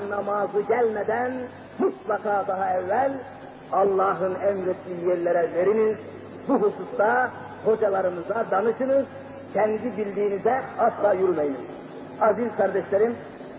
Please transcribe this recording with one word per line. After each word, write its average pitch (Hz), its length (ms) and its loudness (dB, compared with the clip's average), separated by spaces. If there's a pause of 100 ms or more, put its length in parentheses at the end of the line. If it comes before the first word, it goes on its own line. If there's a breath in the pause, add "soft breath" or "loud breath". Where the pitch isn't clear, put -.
namazı 202 520 0
gelmeden 226 720 2 (460)
mutlaka 208 680 0
daha 190 260 0
evvel 202 380 2 (600)
Allah'ın 190 640 2
emrettiği 180 760 0
yerlere 170 440 2
veriniz. 208 440 4 (500)
Bu - 60 4
hususta 208 800 2 (340)
hocalarımıza 196 840 0
danışınız. 240 540 2 (480)
Kendi 214 440 0
bildiğinize 202 640 0 (180)
asla 208 340 2
yürümeyin. 160 440 2 (640)
Aziz 220 360 2
kardeşlerim, 196 580 2 (440)